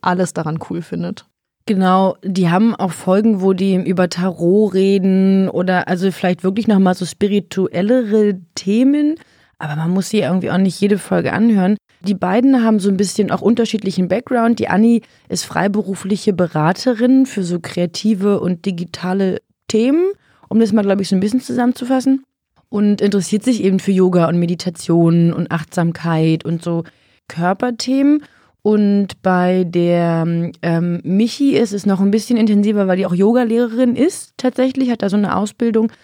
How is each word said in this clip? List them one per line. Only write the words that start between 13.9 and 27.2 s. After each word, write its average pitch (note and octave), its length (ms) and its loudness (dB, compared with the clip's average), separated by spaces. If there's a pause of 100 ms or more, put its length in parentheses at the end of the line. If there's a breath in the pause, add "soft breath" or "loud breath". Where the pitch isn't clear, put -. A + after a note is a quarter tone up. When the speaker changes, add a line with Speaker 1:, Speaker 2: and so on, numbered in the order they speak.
Speaker 2:
Background. A#3 500 0
Die G#3+ 100 -2
Anni A3+ 340 4 (260 soft breath)
ist - 160 -6
freiberufliche G3 880 -2
Beraterin G#3 960 2
für G#3 180 -6
so F3 160 -4
kreative F#3 800 -2
und F3+ 240 -4
digitale F#3 800 -4 (260)
Themen, C#4+ 440 2 (360 soft breath)
um G#3+ 120 0
das A3 120 2
mal, G#3+ 100 2
glaub G3 200 0
ich, F3+ 80 -6
so G3+ 40 2
ein F#3 60 2
bisschen G#3+ 220 -2
zusammenzufassen. B3+ 840 -2 (460)
Und G#3 300 0
interessiert G3+ 420 0
sich B3 220 0
eben F#3+ 160 2
für - 120 -2
Yoga F#3 360 4
und F3 100 0
Meditation E3+ 920 2
und E3 180 -6
Achtsamkeit D#3+ 960 -2
und E3 180 -6
so E3+ 220 -4 (440 soft breath)